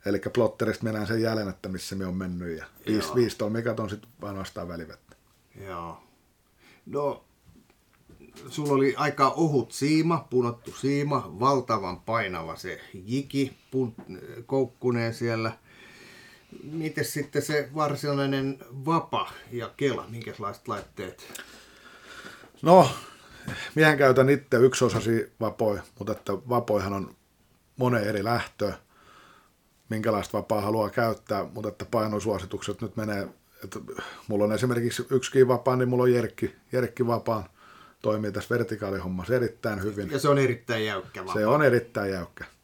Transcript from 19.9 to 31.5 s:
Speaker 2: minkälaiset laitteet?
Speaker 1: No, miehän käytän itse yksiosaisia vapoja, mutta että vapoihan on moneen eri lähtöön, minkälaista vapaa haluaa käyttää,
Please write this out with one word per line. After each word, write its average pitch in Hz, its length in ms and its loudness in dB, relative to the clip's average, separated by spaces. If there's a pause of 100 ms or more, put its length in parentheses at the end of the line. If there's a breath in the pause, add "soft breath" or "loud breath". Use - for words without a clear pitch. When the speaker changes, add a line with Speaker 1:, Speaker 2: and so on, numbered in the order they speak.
Speaker 2:
minkälaiset 107 580 -10
laitteet? - 760 -10 (1160 loud breath)
Speaker 1:
No, 165 280 10 (840 loud breath)
miehän 151 220 6
käytän 131 320 8
itse 139 280 2
yksiosaisia 113 680 4 (120)
vapoja, 107 420 0 (180)
mutta 104 140 -4
että - 200 -6
vapoihan 104 600 0
on 95 220 -8 (640)
moneen 123 300 2
eri 104 160 -2
lähtöön, 107 500 -2 (1160 soft breath)
minkälaista 107 480 -2
vapaa 104 240 0
haluaa 107 280 0
käyttää, 107 540 -2 (100)